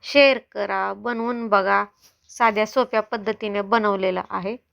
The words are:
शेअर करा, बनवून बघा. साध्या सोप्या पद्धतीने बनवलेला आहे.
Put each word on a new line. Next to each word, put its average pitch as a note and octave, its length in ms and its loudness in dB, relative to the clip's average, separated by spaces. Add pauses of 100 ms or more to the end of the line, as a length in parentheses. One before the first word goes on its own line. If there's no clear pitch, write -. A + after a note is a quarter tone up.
शेअर C#4 340 6 (140)
करा, G3 400 -4
बनवून A#3 560 -6
बघा. G3+ 360 2 (460)
साध्या G#3+ 360 2
सोप्या B3 340 0
पद्धतीने G#3+ 640 -4
बनवलेला G3 680 0
आहे. F#3+ 260 -6 (160)